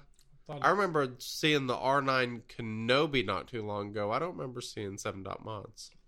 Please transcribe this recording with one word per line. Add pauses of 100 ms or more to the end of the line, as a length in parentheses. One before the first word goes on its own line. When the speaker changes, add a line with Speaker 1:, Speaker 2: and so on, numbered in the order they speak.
(480)
Speaker 1:
Thought
Speaker 2:
I
remember
seeing
the
R
nine
Kenobi
not
too
long
ago.
I
don't
remember
seeing
seven
dot
mods. (180)